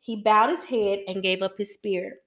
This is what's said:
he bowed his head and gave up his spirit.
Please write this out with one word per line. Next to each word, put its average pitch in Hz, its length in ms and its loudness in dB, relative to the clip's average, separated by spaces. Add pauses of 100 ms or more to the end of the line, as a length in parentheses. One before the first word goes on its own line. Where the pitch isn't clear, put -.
he 220 220 -8
bowed 220 280 6
his 339 140 -4
head 202 440 0
and 190 140 -6
gave 185 200 0
up 190 160 -4
his 202 160 -6
spirit. 190 400 -4 (120)